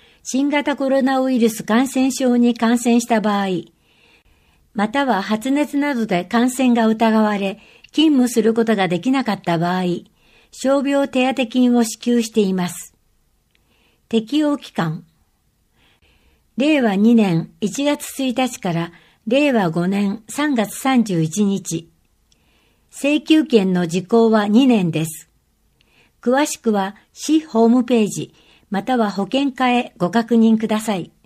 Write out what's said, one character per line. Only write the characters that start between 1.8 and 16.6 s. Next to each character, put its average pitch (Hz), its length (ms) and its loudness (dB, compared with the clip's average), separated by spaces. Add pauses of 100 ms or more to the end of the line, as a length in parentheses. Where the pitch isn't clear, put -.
染 262 240 0
症 254 260 0
に 240 180 4
感 233 240 0
染 233 220 2
し 233 60 -4
た 226 140 0
場 202 220 0
合、 196 40 -2 (1300)
ま 208 140 -2
た 285 160 -2
は 208 180 0
発 220 300 -4
熱 294 240 -2
な 285 180 0
ど 226 120 -2
で 180 180 -2
感 240 260 0
染 254 200 0
が 233 180 2
疑 220 340 2
わ 208 160 0
れ、 196 220 -6 (320)
勤 311 160 2
務 254 200 4
す 240 140 0
る 220 120 2
こ 233 100 2
と 226 100 0
が 196 140 0
で 175 100 0
き 247 140 -2
な 262 100 0
か 220 120 -4
っ 196 60 -6
た 170 160 -2
場 175 220 -2
合、 185 40 -2 (680)
傷 277 340 0
病 277 240 0
手 262 240 0
当 262 140 -2
金 247 300 2
を 240 80 4
支 226 160 -6
給 240 220 0
し 226 80 -10
て - 100 0
い 190 140 0
ま 180 140 -4
す。 - 260 -16 (1120)
適 226 300 -2
用 294 200 0
期 - 140 -20
間、 165 320 -6 (1500)
令 285 240 2